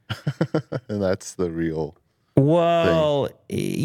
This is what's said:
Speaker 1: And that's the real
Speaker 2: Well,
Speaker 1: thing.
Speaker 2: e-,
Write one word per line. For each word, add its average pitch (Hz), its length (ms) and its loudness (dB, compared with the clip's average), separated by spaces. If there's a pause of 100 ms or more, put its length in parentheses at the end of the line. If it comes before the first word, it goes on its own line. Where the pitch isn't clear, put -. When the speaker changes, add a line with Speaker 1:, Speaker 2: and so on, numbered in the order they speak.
(880)
Speaker 1:
And 104 120 -4
that's 95 340 -2
the 87 160 -2
real 80 460 -4 (400)
Speaker 2:
Well, 165 920 4
Speaker 1:
thing. - 100 -10 (140)
Speaker 2:
e-, - 240 -2 (100)